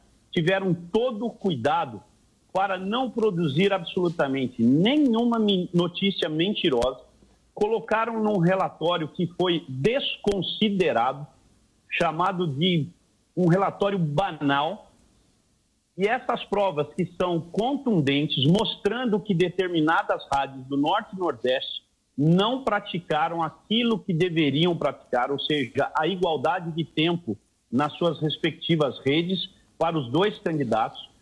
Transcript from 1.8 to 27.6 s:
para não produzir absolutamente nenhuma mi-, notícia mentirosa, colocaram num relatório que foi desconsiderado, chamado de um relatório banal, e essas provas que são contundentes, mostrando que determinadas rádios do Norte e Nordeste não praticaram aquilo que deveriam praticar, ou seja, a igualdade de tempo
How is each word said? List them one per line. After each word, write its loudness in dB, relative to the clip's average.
para 0
não -4
produzir 0
absolutamente -2
nenhuma 4
mi-, 0
notícia 0
mentirosa, 0
colocaram 0
num 2
relatório 2
que -4
foi 0
desconsiderado, 0
chamado 0
de 0
um 2
relatório 2
banal, 0
e 2
essas -2
provas 0
que -2
são 0
contundentes, 0
mostrando 2
que -2
determinadas 0
rádios -2
do -4
Norte 0
e -8
Nordeste -2
não 2
praticaram -2
aquilo -2
que -4
deveriam 2
praticar, -2
ou -2
seja, -2
a 0
igualdade -2
de -4
tempo -2